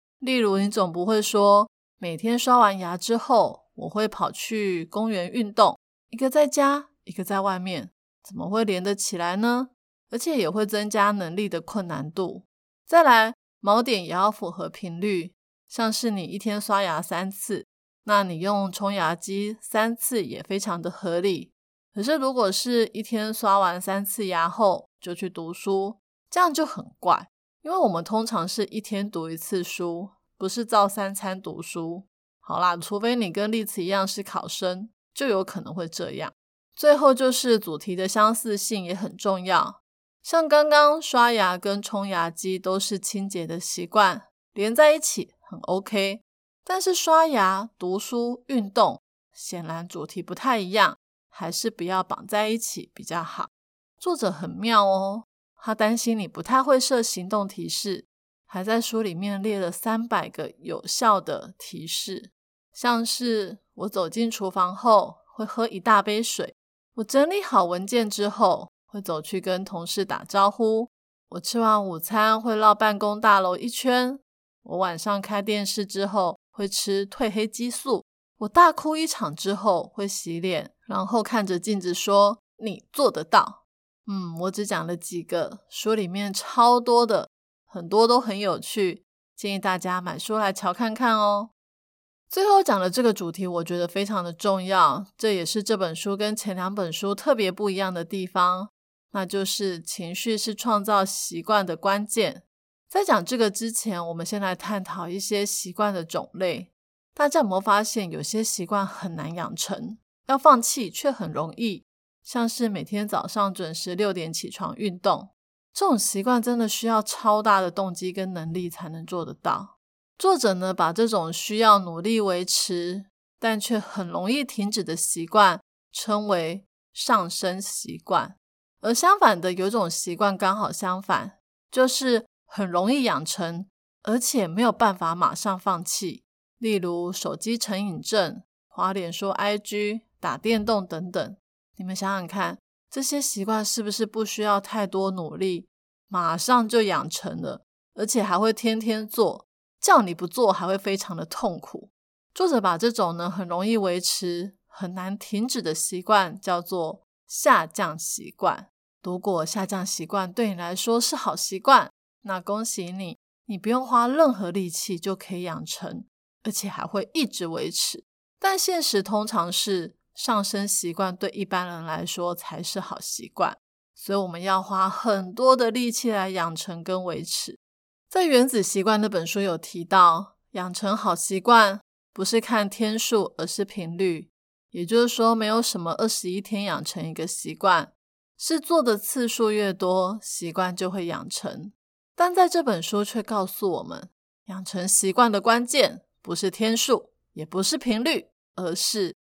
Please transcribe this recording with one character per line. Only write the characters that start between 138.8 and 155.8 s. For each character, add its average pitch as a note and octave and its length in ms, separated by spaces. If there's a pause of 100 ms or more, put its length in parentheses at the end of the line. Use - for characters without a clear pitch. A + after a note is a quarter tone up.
脸 F3+ 180
书 G3 200
I G#3 260
G、 G#3 460 (180)
打 C#3+ 160
电 A3 260
动 G#3 240
等 F3 240
等。 F3 240 (400)
你 F#3+ 80
们 F#3 100
想 F#3+ 160
想 F#3 180
看， F3+ 320 (300)
这 C4+ 140
些 C#4+ 160
习 G#3 240
惯 G#3+ 220
是 A3 180
不 G#3 80
是 A3 140
不 A3 180
需 G#3+ 200
要 G#3 180
太 G3+ 260
多 F#3+ 240
努 E3+ 240
力， F3+ 320 (400)
马 E3+ 300
上 A#3+ 320
就 A#3 140
养 D#3+ 260
成 - 320
了， - 240 (300)
而 G#3 100
且 A3 180
还 F#3 160
会 A3 140
天 A3 260
天 A3 260
做， G#3 400 (360)
叫 D#4+ 200
你 F3+ 120
不 E3+ 120
做 G3 280
还 F3 120
会 F#3+ 120
非 G3 180
常 F#3+ 220
的 D#3+ 80
痛 E3+ 340
苦。 - 300 (440)
作 F#4 140
者 C4+ 140
把 F3+ 160
这 A3+ 120
种 F3+ 280
呢， E3+ 120
很 F#3 160
容 F3 220
易 A3+ 80
维 F#3 240
持、 F3+ 560 (120)
很 F3+ 260
难 F#3+ 240
停 G#3 280
止 B3+ 160
的 D#3+ 140
习 F3+ 260